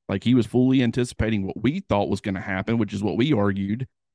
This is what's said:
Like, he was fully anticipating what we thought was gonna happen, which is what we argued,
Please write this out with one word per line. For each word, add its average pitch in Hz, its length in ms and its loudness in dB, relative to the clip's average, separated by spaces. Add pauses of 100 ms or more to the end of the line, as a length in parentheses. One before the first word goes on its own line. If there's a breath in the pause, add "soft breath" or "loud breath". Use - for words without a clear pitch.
Like, 98 140 -2
he 123 120 4
was 113 100 4
fully 131 360 4
anticipating 110 640 -2
what - 160 -8
we 170 200 0
thought 101 260 0
was 101 140 -2
gonna 95 180 -4
happen, 101 380 -2
which 104 160 -2
is 101 100 -4
what 95 140 0
we 143 160 2
argued, 101 540 0 (280)